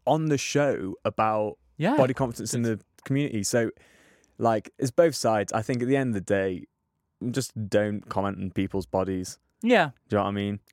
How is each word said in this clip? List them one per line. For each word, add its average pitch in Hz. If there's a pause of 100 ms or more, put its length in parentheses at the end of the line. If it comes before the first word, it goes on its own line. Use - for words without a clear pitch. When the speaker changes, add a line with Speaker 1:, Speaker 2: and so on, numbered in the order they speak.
Speaker 1:
on 156
the 147
show 123
about 107 (180)
Speaker 2:
Yeah. 202
Speaker 1:
body 131
confidence 117
in 120
the 113 (240)
community. 135
So, 113 (680)
like, 113
it's 131
both 165
sides. 107
I 113
think 123
at 120
the 139
end 131
of 117
the 98
day, 95 (640)
just 127 (180)
don't 104
comment 98
on 95
people's 98
bodies. 92 (240)
Speaker 2:
Yeah. 220 (180)
Speaker 1:
Do -
you -
know 98
what 98
I 101
mean? 101 (140)